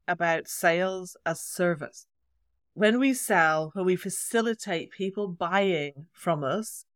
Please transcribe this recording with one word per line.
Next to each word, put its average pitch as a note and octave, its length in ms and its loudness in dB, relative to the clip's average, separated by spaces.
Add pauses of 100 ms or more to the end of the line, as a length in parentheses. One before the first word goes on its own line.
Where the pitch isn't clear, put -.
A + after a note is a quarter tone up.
about E3+ 400 0
sales F#3 760 0
as E3 160 -2
service. - 640 -4 (680)
When G#3+ 240 4
we C4+ 160 4
sell, D#3+ 580 2
when F#3+ 140 -2
we F#3 100 2
facilitate A3 960 -4
people G3 380 -4
buying E3+ 840 0
from D3+ 320 -2
us F#3 400 -4 (120)